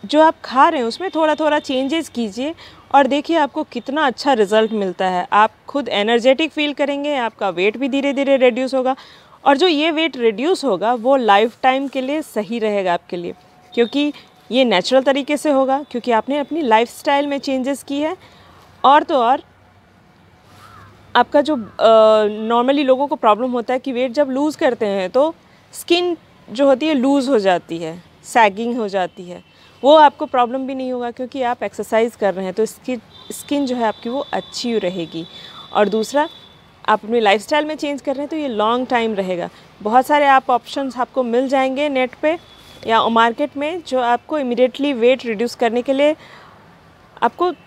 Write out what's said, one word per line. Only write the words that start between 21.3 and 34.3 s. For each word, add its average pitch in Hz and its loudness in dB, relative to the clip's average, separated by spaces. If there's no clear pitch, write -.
जो, 285 -2
अ, 220 2
normally 254 0
लोगों 262 2
को 294 -4
problem 233 0
होता 247 -4
है 254 -4
कि 269 -8
weight 240 -2
जब 285 0
lose 285 -2
करते 240 0
हैं 190 -4
तो 302 0
skin 349 -2
जो 262 0
होती 269 2
है 311 2
लूज़ 277 2
हो 247 2
जाती 180 0
है, 170 -10
sagging 226 0
हो 220 -4
जाती 180 -6
है, 180 -18
वो 285 8
आपको 302 6
problem 254 -2
भी 269 -6
नहीं 254 -6
होगा 240 -6
क्योंकि 254 -8
आप 240 -4
exercise 220 -2
कर 190 0
रहे 190 -6
हैं, 185 -6
तो 220 0
स्किन, 247 -10
skin 285 -4
जो 247 -4
है 233 -2
आपकी 220 -4
वो 269 -6